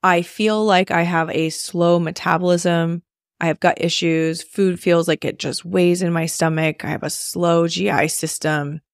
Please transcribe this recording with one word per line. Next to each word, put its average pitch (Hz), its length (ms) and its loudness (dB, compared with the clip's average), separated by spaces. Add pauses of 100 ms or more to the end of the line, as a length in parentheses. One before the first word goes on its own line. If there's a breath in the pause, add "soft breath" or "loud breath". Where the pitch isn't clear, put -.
I 180 180 4
feel 214 420 0
like 190 280 2
I 170 100 2
have 170 300 0
a 160 180 -2
slow 170 500 0
metabolism. 170 1000 0 (380)
I 170 80 -2
have 160 120 -2
gut - 220 2
issues. 165 640 0
Food 185 360 -2
feels 170 280 2
like 156 180 0
it - 140 -4
just - 260 -6
weighs 180 380 2
in 170 100 0
my 165 140 -2
stomach. 160 580 -2
I - 40 -6
have - 120 -6
a - 80 -6
slow 170 580 0
G 175 220 -2
I 143 160 2
system. 151 760 -4 (120)